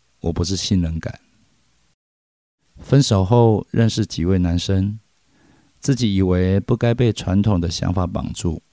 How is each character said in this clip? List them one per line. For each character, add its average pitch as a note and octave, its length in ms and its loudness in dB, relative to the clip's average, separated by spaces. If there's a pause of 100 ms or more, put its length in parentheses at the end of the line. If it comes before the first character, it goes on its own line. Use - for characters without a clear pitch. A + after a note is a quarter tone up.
(220)
我 F2 100 -4
不 F2 140 -2
是 F#2+ 100 -4
性 F2+ 260 0
冷 E2 160 -2
感。 - 220 -10 (1600)
分 C#3 260 2
手 G2 220 2
后 A2+ 440 4
认 A2+ 200 0
识 G#2+ 160 -2
几 - 180 -6
位 F#2 160 2
男 F2 180 0
生， G2 400 -2 (840)
自 C#3 120 0
己 A#2 220 0
以 F#2+ 60 2
为 F#2 360 2
不 A2+ 200 -2
该 A#2 160 2
被 A#2+ 180 2
传 F#2+ 300 0
统 G#2 180 2
的 E2+ 100 -2
想 F2+ 240 -4
法 F2+ 140 -2
绑 - 240 -6
住。 D#2+ 420 -6